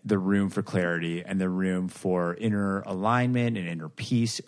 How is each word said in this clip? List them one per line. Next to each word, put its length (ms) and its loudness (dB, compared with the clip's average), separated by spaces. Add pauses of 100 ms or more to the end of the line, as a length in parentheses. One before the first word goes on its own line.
the 120 2
room 320 2
for 120 -2
clarity 640 -2
and 160 -2
the 80 2
room 380 0
for 480 0
inner 460 0
alignment 760 0
and 100 -4
inner 220 -6
peace 580 0